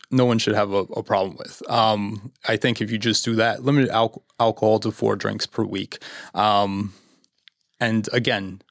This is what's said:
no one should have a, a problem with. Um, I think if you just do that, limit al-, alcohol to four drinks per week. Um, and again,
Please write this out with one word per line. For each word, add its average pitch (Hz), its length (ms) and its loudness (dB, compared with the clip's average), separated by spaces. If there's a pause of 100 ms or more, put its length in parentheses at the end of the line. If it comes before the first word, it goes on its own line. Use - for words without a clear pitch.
no 127 160 2
one 117 140 2
should 107 160 0
have 104 160 0
a, 98 80 2 (160)
a 113 80 -4
problem 95 340 0
with. - 320 -16
Um, 107 600 0 (160)
I 113 100 2
think 120 240 0
if 107 100 -4
you 113 60 -2
just 107 280 0
do 113 100 0
that, 113 280 0
limit 135 260 4
al-, 113 340 0 (160)
alcohol 110 400 4
to 110 120 -2
four 107 240 0
drinks 104 300 -4
per - 180 -4
week. - 360 -6 (340)
Um, 101 600 2 (840)
and 110 340 0
again, 101 580 -2